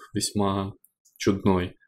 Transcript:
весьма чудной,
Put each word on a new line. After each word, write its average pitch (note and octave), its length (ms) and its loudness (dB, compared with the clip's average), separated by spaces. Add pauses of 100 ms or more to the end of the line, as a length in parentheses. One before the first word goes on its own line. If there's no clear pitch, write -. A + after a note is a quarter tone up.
(140)
весьма G2 580 -2 (460)
чудной, F#2+ 580 2 (120)